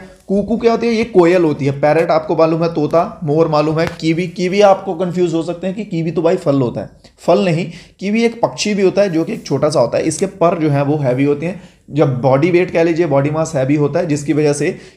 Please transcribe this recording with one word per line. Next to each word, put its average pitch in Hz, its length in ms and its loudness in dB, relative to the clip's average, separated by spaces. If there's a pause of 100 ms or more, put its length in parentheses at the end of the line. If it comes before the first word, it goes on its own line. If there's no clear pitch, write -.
(280)
कुकू 202 280 -2
क्या 226 160 2
होती 226 140 0
है? 233 60 2
ये 226 120 0
कोयल 180 400 4
होती 143 220 0
है। 143 140 0
पैरट 156 300 2
आपको 160 260 0
मालूम 160 260 2
है, 165 120 -2
तोता, 165 500 -2
मोर 160 240 2
मालूम 151 320 0
है, 165 60 0 (140)
कीवी, 160 280 -2
कीवी 180 320 -2
आपको 196 340 4
कंफ्यूज 175 400 -2
हो 165 80 -2
सकते 170 240 -8
हैं 185 100 -6
कि 208 80 -8
कीवी 165 260 -4
तो 165 120 -2
भाई 170 140 2
फल 139 260 0
होता 110 180 -4
है, 95 100 -12 (280)
फल 196 260 2
नहीं, 175 220 0 (340)
कीवी 208 240 0
एक 233 180 -2
पक्षी 202 320 -2
भी 196 80 0
होता 190 200 2
है 208 80 0
जो 160 140 0
कि 220 80 -6
एक - 140 -10
छोटा 143 240 0
सा 147 100 2
होता 117 180 0
है। - 60 -2
इसके 160 220 -2
पर 175 320 0
जो 156 120 0
है 143 140 2
वो 147 120 0
हैवी 135 280 0
होते 143 220 0
हैं, 185 160 -8 (280)
जब 139 300 0
बॉडी 139 300 2
वेट 175 200 2
कह 170 120 2
लीजिए, 170 240 0
बॉडी 139 240 0
मास 156 240 -4
हैवी 135 200 0
होता 147 260 0
है, 185 60 -2
जिसकी 147 260 -2
वजह 147 200 2
से 151 240 -4 (200)